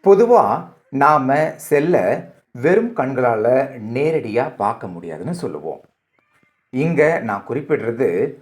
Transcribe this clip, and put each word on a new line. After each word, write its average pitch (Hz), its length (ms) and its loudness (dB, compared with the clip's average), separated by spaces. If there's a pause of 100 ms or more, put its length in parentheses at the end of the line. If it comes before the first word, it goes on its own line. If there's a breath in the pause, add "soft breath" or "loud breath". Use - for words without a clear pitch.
பொதுவா 196 640 4 (220)
நாம 143 640 2
செல்ல 143 680 0 (260)
வெறும் 190 440 0
கண்களால 127 800 0 (200)
நேரடியா 135 600 -2
பார்க்க 104 320 -4
முடியாதுன்னு 87 460 -10
சொல்லுவோம். 78 480 -10 (880)
இங்க 151 500 2
நான் 104 280 -8
குறிப்பிடுறது 120 960 -2